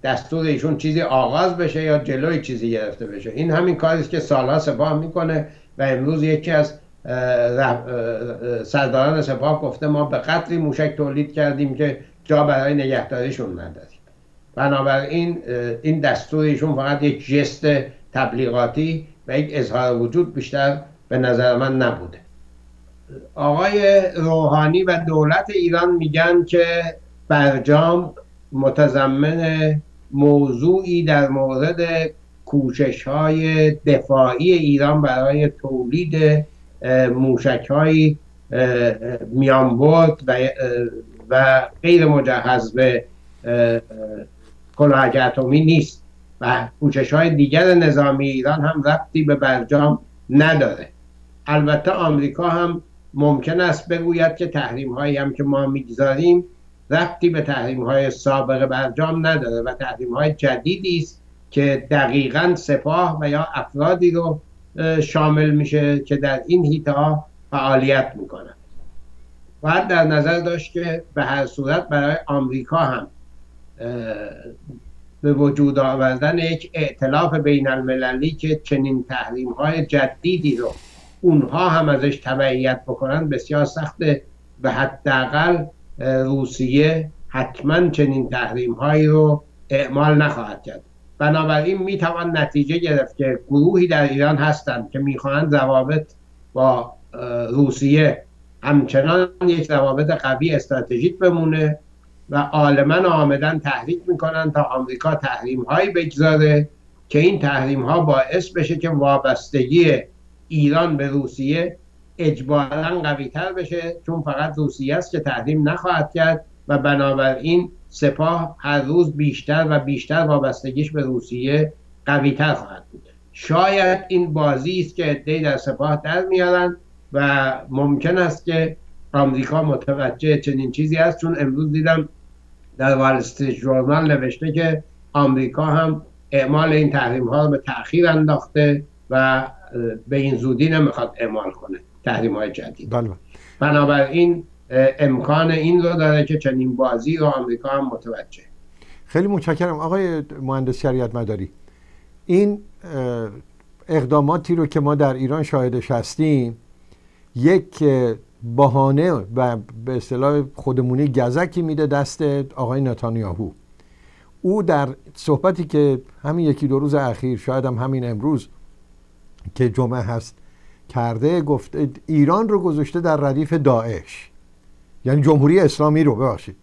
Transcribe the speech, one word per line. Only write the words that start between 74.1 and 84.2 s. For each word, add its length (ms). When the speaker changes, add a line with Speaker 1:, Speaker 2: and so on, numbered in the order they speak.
Speaker 1:
به 120
وجود 460
آوردن 580
یک 360
ائتلاف 600
بین 340
المللی 640
که 320
چنین 460
تحریم‌های 760
جدیدی 720
رو 140
اونها 480
هم 200
ازش 280
تبعیت 720
بکنن 420
بسیار 360
سخته 560